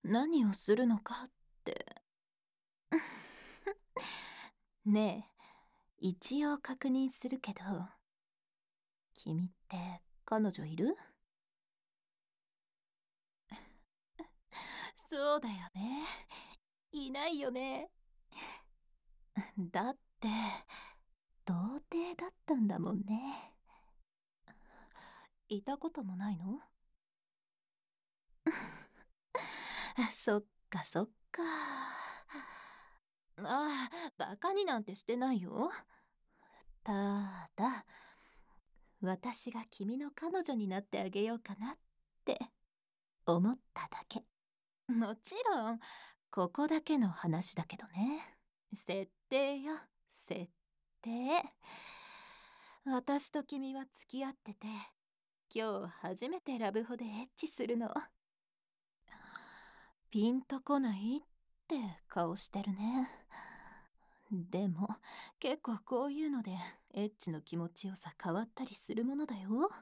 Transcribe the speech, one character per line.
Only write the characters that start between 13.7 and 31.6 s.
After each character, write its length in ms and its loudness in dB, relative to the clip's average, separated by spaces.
そ 260 4
う 40 2
だ 80 -2
よ 60 -2
ね。 320 -2
い 200 -6
な 160 0
い 120 0
よ 120 0
ね。 380 -4
だ 320 0
っ 80 -4
て、 80 0
童 80 2
貞 240 0
だ 120 -6
っ 60 -10
た 100 6
ん 120 6
だ 120 2
も 140 2
ん 80 2
ね。 540 -4
い 160 -2
た 140 0
こ 120 -2
と 140 -6
も 120 -4
な 160 0
い 60 0
の？ 240 -4
<laughs> 1700 -2
そ 240 4
っ 80 2
か 140 -2
そ 180 0
っ 80 0
か。 100 -2